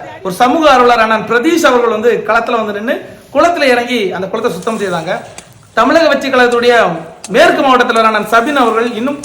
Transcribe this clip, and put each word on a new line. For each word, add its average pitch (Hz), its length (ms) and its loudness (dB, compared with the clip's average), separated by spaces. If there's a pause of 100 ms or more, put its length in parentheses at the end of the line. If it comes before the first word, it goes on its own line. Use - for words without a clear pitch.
(220)
ஒரு 185 120 -6
சமூக 285 360 2
ஆர்வலர் 240 280 4
அண்ணன் 220 300 0
பிரதீஷ் 277 380 0
அவர்கள் 240 240 2
வந்து 214 360 0
களத்துல 226 380 -2
வந்து 208 80 -6
நின்னு 214 340 -6 (280)
குளத்துல 330 280 2
இறங்கி 240 500 0
அந்த 180 140 -6
குளத்தை 220 260 -4
சுத்தம் 190 280 -6
செய்தாங்க. 180 380 -6 (560)
தமிழக 302 340 4
வெற்றி 277 220 -2
கழகத்துடைய 240 560 2 (420)
மேற்கு 294 340 2
மாவட்டத்தில் 247 420 2
அண்ணன் 214 260 0
சபின் 262 300 0
அவர்கள், 226 320 0
இன்னும் 269 320 -6